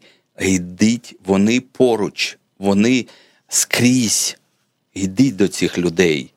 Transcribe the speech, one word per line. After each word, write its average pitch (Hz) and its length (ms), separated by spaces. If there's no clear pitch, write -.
йдіть, 95 720
вони 101 340
поруч, - 800
вони 107 480
скрізь. - 880
Йдіть 95 420
до 95 120
цих - 300
людей 82 580